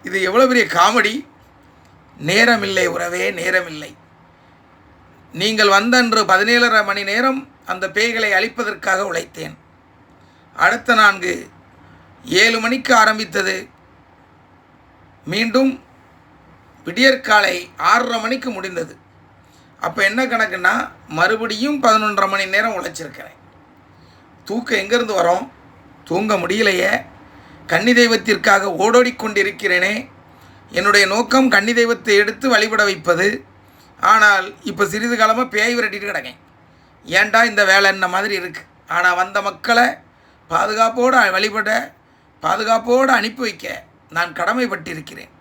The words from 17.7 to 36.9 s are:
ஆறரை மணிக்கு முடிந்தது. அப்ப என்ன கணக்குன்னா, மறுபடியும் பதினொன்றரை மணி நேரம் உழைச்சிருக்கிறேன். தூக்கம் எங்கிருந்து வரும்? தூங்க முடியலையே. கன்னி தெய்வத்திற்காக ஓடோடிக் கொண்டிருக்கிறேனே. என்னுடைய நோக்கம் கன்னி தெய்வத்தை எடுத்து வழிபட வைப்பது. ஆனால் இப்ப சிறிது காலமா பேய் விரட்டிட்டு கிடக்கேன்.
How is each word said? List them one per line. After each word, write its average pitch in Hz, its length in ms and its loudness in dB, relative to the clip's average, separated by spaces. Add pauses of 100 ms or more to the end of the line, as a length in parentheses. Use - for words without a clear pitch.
ஆறரை 233 360 2
மணிக்கு 254 320 -6
முடிந்தது. 180 420 -8 (880)
அப்ப - 220 -6
என்ன 214 220 0
கணக்குன்னா, 202 500 -2 (340)
மறுபடியும் 220 720 -2
பதினொன்றரை 214 480 2
மணி 196 160 -2
நேரம் 202 320 -2
உழைச்சிருக்கிறேன். - 600 -12 (1120)
தூக்கம் 226 340 -2
எங்கிருந்து 214 320 -2
வரும்? 180 320 0 (600)
தூங்க 208 300 -2
முடியலையே. 190 580 0 (760)
கன்னி 208 260 2
தெய்வத்திற்காக 202 840 2
ஓடோடிக் 233 480 2
கொண்டிருக்கிறேனே. 196 680 -2 (800)
என்னுடைய 202 360 2
நோக்கம் 240 420 2
கன்னி 214 240 2
தெய்வத்தை 233 420 0
எடுத்து 208 340 0
வழிபட 214 340 2
வைப்பது. 175 440 0 (720)
ஆனால் 202 480 4 (160)
இப்ப 202 220 -2
சிறிது 220 320 -4
காலமா 226 280 2
பேய் 233 300 -2
விரட்டிட்டு 202 320 -4
கிடக்கேன். 135 340 -10 (640)